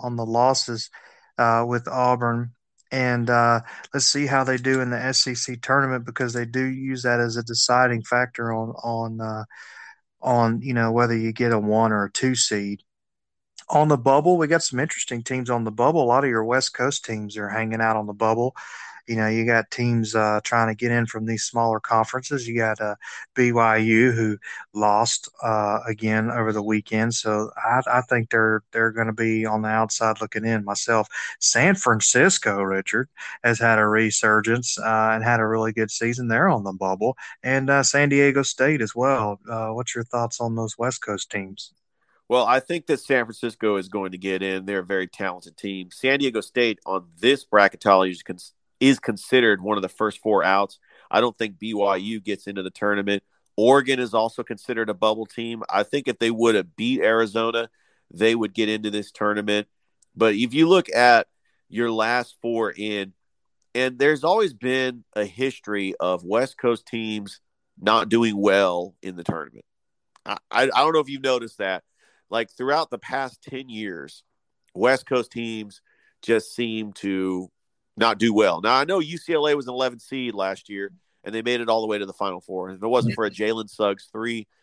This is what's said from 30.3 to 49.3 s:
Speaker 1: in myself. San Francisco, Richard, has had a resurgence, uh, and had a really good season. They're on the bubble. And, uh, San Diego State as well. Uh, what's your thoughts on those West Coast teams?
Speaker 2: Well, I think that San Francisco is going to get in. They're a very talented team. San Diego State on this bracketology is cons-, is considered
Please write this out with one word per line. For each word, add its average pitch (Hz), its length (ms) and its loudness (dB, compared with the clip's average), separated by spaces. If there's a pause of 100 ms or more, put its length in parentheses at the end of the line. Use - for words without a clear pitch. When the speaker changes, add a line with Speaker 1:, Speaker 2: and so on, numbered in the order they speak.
Speaker 1:
in 110 200 0
myself. 104 440 0 (320)
San 160 340 4
Francisco, 117 880 2
Richard, 95 460 -2 (340)
has 117 160 2
had 113 200 4
a 107 80 4
resurgence, 110 920 2
uh, 110 360 0
and 110 100 -2
had 120 160 2
a 110 60 0
really 110 260 0
good 110 180 -2
season. 120 380 -4
They're 139 200 2
on 120 140 0
the 98 100 -6
bubble. 95 440 -2 (260)
And, 135 280 0
uh, 139 120 4
San 143 260 2
Diego 139 340 4
State 135 400 0
as 107 120 -6
well. 120 460 0 (100)
Uh, 113 200 -6
what's 120 260 -8
your 117 80 -6
thoughts 117 360 -4
on 117 140 -2
those 113 240 -6
West 123 240 -4
Coast 101 280 -6
teams? 98 420 -10 (560)
Speaker 2:
Well, 123 180 2
I 127 140 4
think 170 260 -6
that 143 140 0
San 127 240 0
Francisco 110 520 -2
is 92 120 -6
going 95 240 -6
to 92 60 -12
get 92 240 -4
in. 95 220 -4
They're 98 140 -4
a 90 60 -4
very 92 240 -4
talented 90 480 -10
team. 95 340 -10
San 135 300 0
Diego 117 200 -2
State 117 460 0
on 92 220 -4 (100)
this 131 260 2
bracketology 98 680 4
is 87 100 -14
cons-, - 320 -14 (260)
is 131 180 6
considered 110 600 2